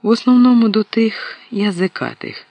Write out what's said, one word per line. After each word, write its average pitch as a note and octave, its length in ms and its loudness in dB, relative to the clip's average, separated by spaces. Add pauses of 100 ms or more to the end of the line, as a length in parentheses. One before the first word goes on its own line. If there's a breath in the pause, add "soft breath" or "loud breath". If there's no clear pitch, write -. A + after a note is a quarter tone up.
В - 60 -4
основному A#3+ 600 4
до G#3+ 140 0
тих - 540 -4 (140)
язикатих. F3+ 1000 -6